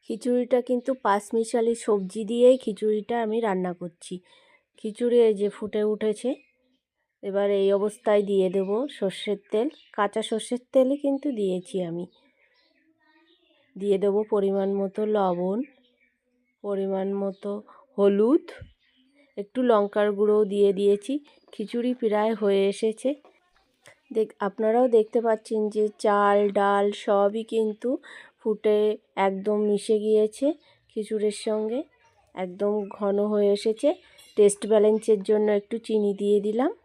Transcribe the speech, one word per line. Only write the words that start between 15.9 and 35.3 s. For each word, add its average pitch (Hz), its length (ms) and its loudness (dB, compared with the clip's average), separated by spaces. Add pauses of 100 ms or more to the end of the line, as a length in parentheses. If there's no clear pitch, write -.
পরিমাণ 196 440 -4 (140)
মতো 196 300 -6 (440)
হলুদ, 202 500 4 (920)
একটু 202 220 -8 (100)
লঙ্কার 208 380 2 (100)
গুঁড়োও 208 260 2 (100)
দিয়ে 202 160 4 (100)
দিয়েছি। 202 340 0 (400)
খিচুড়ি 240 460 -4
প্রায় 214 420 0
হয়ে 196 200 2 (120)
এসেছে। 220 360 -4 (1080)
দেখ-, 220 200 -2 (120)
আপনারাও 220 400 2 (100)
দেখতে 220 280 2
পাচ্ছেন 220 360 -2 (140)
যে 214 80 0 (200)
চাল 202 340 4 (220)
ডাল 202 260 2 (180)
সবই 202 400 2 (100)
কিন্তু 220 360 -2 (500)
ফুটে 214 380 0 (500)
একদম 196 300 -2 (120)
মিশে 208 360 0
গিয়েছে 214 420 2 (400)
খিচুড়ির 214 580 -4
সঙ্গে, 220 340 -4 (560)
একদম 190 380 -4 (240)
ঘন 202 200 0 (140)
হয়ে 208 260 2
এসেছে। 220 320 0 (480)
টেস্ট 202 240 4 (100)
ব্যালেন্সের 214 580 2
জন্য 214 180 2 (120)